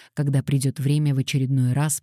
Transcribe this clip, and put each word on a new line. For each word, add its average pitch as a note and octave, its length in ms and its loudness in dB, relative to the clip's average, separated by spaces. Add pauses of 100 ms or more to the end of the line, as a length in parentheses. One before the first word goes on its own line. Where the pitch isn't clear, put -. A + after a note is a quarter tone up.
(140)
когда C#3 280 0
придёт C3+ 380 -2
время D3 340 2
в C3 40 0
очередной C3 540 0
раз D3 300 -2